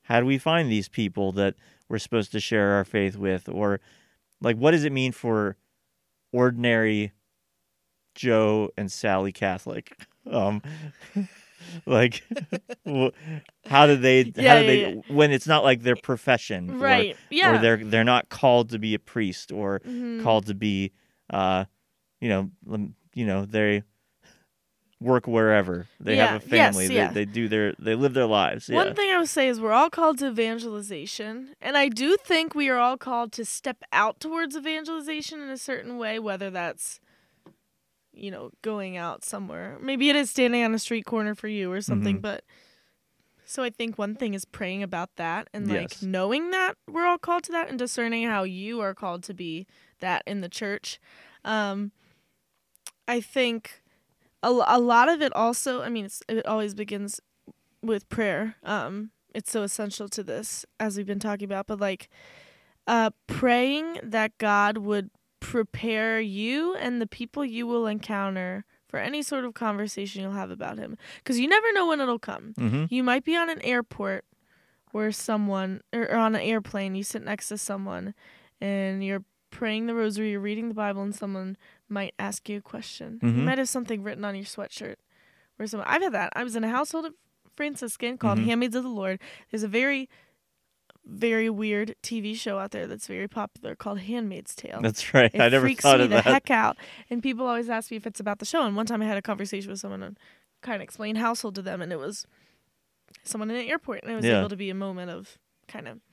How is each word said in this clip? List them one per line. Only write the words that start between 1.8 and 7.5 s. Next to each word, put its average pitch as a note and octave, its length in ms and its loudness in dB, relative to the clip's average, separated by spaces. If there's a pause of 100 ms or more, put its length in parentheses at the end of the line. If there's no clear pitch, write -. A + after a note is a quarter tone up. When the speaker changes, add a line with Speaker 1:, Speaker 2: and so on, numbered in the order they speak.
Speaker 1:
we're A2+ 100 -4
supposed A2 340 -2
to G#2+ 80 -2
share G2+ 320 4
our G2 120 4
faith G2 320 0
with? F#2+ 320 -2
Or, G2+ 320 0 (600)
like, A#2 160 0
what C#3+ 160 6
does D3+ 120 4
it C#3+ 80 0
mean C3 200 0
for G#2+ 440 0 (760)
ordinary A#2 800 4 (1000)